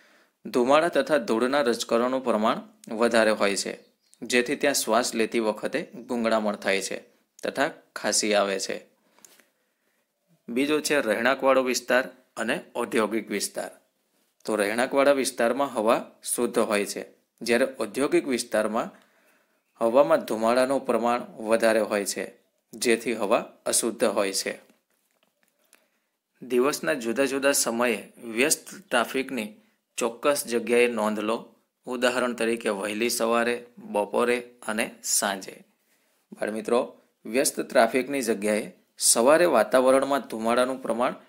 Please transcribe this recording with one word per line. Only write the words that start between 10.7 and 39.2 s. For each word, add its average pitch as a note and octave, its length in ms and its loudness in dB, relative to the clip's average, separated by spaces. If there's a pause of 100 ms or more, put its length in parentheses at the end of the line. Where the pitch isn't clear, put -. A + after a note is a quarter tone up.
છે D3 200 0
રહેણાંકવાળો C3 640 2
વિસ્તાર B2+ 400 0 (300)
અને A#2 220 -2 (160)
ઔદ્યોગિક A2 580 -2
વિસ્તાર. G2 420 -6 (720)
તો - 80 -4
રહેણાંકવાળા C3 680 2
વિસ્તારમાં B2 520 0
હવા A#2+ 280 2 (240)
શુદ્ધ A#2+ 360 -2
હોય G2+ 260 0
છે, - 160 -8 (380)
જ્યારે A#2 260 2 (100)
ઔદ્યોગિક C3 500 0
વિસ્તારમાં A2+ 680 -2 (840)
હવામાં C3 440 4
ધુમાડાનું B2 580 0
પ્રમાણ A#2+ 460 -2 (140)
વધારે A2 400 2
હોય G2+ 240 -2
છે, F#2+ 180 -6 (480)
જેથી A2+ 440 0
હવા A2+ 280 0 (200)
અશુદ્ધ A#2+ 460 0
હોય G2 240 -2
છે. - 200 -4 (1900)
દિવસના C#3 540 -2
જુદા A#2 300 -2
જુદા C3+ 300 0
સમયે A#2 440 0 (300)
વ્યસ્ત C3 340 0 (160)
ટ્રાફિકની C3+ 680 -4 (500)
ચોક્કસ C#3+ 480 0
જગ્યાએ A#2+ 440 2
નોંધ G#2+ 300 -2
લો. A2 160 -2 (500)
ઉદાહરણ B2 480 0
તરીકે A#2 380 -2
વહેલી G#2 380 -2
સવારે, A#2 440 0 (320)
બપોરે A#2 500 0 (260)
અને A2 240 -4 (220)
સાંજે. G2 460 -2 (800)
બાળમિત્રો, A2 480 -2 (440)
વ્યસ્ત B2+ 340 -2
ટ્રાફિકની C3 640 2
જગ્યાએ G#2+ 440 -2 (340)
સવારે D3 480 6